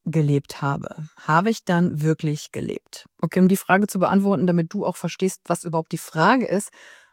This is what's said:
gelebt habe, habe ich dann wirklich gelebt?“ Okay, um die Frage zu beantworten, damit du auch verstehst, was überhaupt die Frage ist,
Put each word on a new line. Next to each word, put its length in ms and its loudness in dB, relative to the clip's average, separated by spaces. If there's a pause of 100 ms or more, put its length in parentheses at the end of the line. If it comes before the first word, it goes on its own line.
gelebt 580 0
habe, 440 -6 (100)
habe 340 0
ich 140 -6
dann 360 0
wirklich 500 -2
gelebt?“ 540 -10 (160)
Okay, 180 0
um 80 8
die 80 6
Frage 300 2
zu 140 -6
beantworten, 480 2
damit 260 0
du 140 -4
auch 80 -4
verstehst, 500 -6
was 200 -4
überhaupt 260 -4
die 80 -6
Frage 480 2
ist, 240 -2 (420)